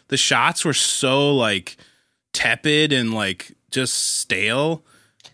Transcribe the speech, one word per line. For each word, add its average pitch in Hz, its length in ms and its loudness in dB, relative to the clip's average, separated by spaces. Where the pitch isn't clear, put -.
the 139 80 -2
shots 131 480 2
were 147 100 0
so, 139 600 2
like, 104 400 0
tepid 151 600 0
and, 117 220 0
like, 98 380 -6
just 131 240 -2
stale. 127 880 -2